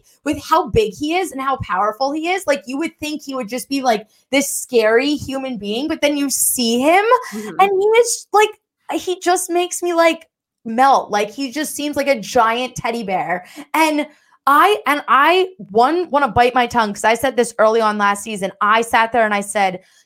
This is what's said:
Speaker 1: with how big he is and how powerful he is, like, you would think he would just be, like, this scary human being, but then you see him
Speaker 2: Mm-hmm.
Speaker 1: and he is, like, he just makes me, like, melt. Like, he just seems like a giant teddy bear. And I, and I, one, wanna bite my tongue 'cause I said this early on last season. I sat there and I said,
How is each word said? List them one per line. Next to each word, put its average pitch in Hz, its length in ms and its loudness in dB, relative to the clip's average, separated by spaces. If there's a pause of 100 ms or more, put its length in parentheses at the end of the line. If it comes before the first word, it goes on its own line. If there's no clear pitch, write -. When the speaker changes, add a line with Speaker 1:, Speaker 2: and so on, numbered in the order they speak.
(240)
Speaker 1:
with 285 200 -4
how 320 260 0
big 202 260 0
he 311 200 -6
is 370 160 -2
and 269 80 -12
how 269 180 -4
powerful 214 540 -2
he 311 180 -4
is, 370 180 -4
like, 285 180 -2
you 269 140 -8
would 320 200 -6
think 302 220 -8
he 269 140 -12
would 254 120 -6
just 247 220 -10
be, 277 140 -4
like, 220 240 0 (240)
this - 180 0
scary 233 640 0
human 262 460 -8
being, 214 280 -4
but 311 140 -4
then 294 160 0
you 285 140 -2
see 240 480 0
him 339 260 4 (260)
Speaker 2:
Mm-hmm. 415 280 -10
Speaker 1:
and 392 120 4
he 392 160 2 (120)
is, - 340 0
like, 427 260 2 (400)
he 359 200 -6
just 359 320 -2
makes 349 320 -2
me, 349 100 -2
like, 330 340 2 (360)
melt. 240 480 2
Like, 208 180 -2
he 269 220 -8
just 294 240 -6
seems 294 200 -6
like 277 120 -2
a 277 120 0
giant 233 560 0
teddy 233 280 -6
bear. 180 420 -4 (300)
And 302 320 0 (400)
I, 339 380 6
and 285 220 0
I, 330 500 4
one, 254 540 0
wanna 285 160 2
bite 240 260 4
my 247 140 2
tongue 226 260 0
'cause - 100 -8
I 226 120 4
said 262 200 -2
this 233 220 -2
early 220 240 4
on 214 160 0
last 202 260 0
season. 196 280 -6 (100)
I 208 220 4
sat 226 280 2
there 233 140 2
and 214 80 -2
I 202 80 -2
said, 190 400 -2 (240)